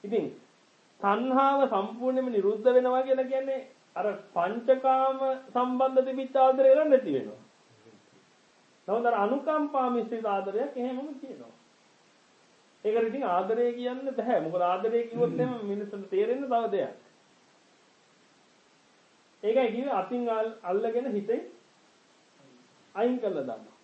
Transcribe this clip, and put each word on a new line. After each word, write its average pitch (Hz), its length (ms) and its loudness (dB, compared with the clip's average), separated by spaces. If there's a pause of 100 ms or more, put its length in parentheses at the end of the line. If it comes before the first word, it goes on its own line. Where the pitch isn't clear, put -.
ඉතින් 202 220 0 (720)
තණ්හාව 262 680 2
සම්පූර්ණයෙන්ම 247 640 -2
නිරුද්ධ 214 400 2
වෙනවා 254 320 4
කියලා 262 220 0
කියන්නේ 269 360 -4 (360)
අර 208 100 -2 (240)
පංචකාම 262 920 2 (260)
සම්බන්ධ 254 560 2
තිබිච්ච 262 340 -4
ආදරය 262 340 8
වල 294 160 8
නැති 254 260 4
වෙනවා. 107 340 -6 (1400)
නමුත් 233 180 0
අර 233 100 2
අනුකම්පා 277 720 0
මිශ්‍රිත 226 380 -2
ආදරයක් 196 480 -2
එහෙමම 254 400 -6
තියෙනවා. 240 400 -16 (1300)
ඒකට 226 240 2
ඉතින් 269 160 -4
ආදරය 220 480 0
කියන්න 247 280 -8 (100)
බෑ. 226 300 0
මොකද 170 220 -2
ආදරය 208 420 0
කිව්වොත් 233 300 -2
එහෙම 254 180 -2 (120)
මිනිස්සුන්ට 202 460 -8
තේරෙන්න 233 340 0
තව 240 240 0
දෙයක්. 190 260 -4 (2500)
ඒකයි 233 280 2
කිව්වේ 254 220 -4
අතින් 240 380 -2
අල්-, 220 300 -2
අල්ලගෙන 226 480 -2
හිතෙන් 214 340 -2 (1500)
අයින් 247 240 0
කරලා 180 280 -4
දානවා. 110 380 -12